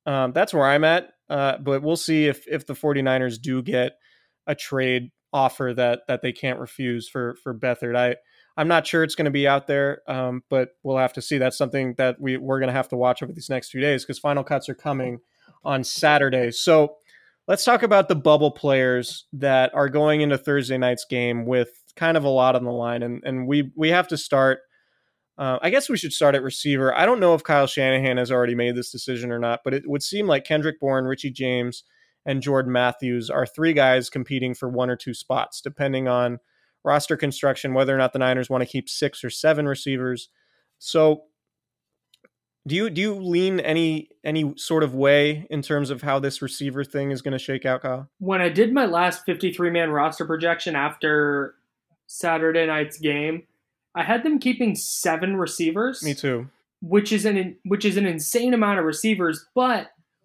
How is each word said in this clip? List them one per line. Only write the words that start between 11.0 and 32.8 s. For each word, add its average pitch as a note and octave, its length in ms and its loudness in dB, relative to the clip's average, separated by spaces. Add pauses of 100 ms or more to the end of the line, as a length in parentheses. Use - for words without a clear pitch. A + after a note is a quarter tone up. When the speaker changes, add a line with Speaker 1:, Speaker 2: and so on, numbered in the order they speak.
Speaker 1:
to B2 80 -10
see. D3 160 -2
That's B2+ 200 0
something C3 400 -2
that B2+ 220 0
we, C3 160 -2
we're C3+ 240 -2
gonna C3 140 0
have C3 160 -2
to B2 80 -4
watch B2 240 2
over C#3 100 -8
these E3 180 -12
next C3 200 -6
few C3 100 -8
days C#3 260 0
'cause C3 140 -10
final C#3+ 240 -2
cuts C#3 240 -4
are C3+ 80 -8
coming C3 440 -6 (440)
on C3+ 200 -2
Saturday. C3+ 680 2
So, D3+ 440 4 (540)
let's G3 160 0
talk A#3+ 160 4
about G#3 260 4
the F#3 80 2
bubble D3+ 360 4
players C3 840 0
that C3 400 2
are C#3+ 160 2
going D3+ 320 2
into C#3+ 160 2
Thursday C3+ 400 -2
night's B2+ 260 0
game A#2+ 440 -2
with B2 220 2 (260)
kind E3 200 2
of D3+ 80 2
a C#3 60 2
lot C3 260 6
on B2 80 0
the A#2+ 80 -4
line. A#2+ 300 -2
And, A#2+ 240 -6
and C3 220 -6
we, C#3+ 280 0
we D#3 140 2
have F3+ 200 4
to D3+ 80 -4
start, C3+ 420 2 (800)
uh, C3 200 -2
I E3+ 120 0
guess C4+ 180 2
we G3+ 80 0
should D#3 160 -6
start C#3+ 220 4
at C3 80 0
receiver. C3+ 520 0
I F3 120 4
don't A#3+ 120 2
know F3 140 6
if D#3 100 2
Kyle C#3+ 220 4
Shanahan C3 520 2
has B2 140 0
already B2 220 2
made A#2+ 220 0
this B2 160 -8
decision B2 400 -6
or A#2+ 80 -4
not, A#2 240 -2
but C3 100 -4
it C#3+ 160 -4
would C#3+ 140 -4
seem G3+ 240 -4
like C#3 180 2
Kendrick D#3 340 -2
Bourne, C3+ 260 0
Richie C3 260 -6
James, B2 520 -4 (400)
and C3+ 200 -4
Jordan C3 280 0
Matthews B2 600 0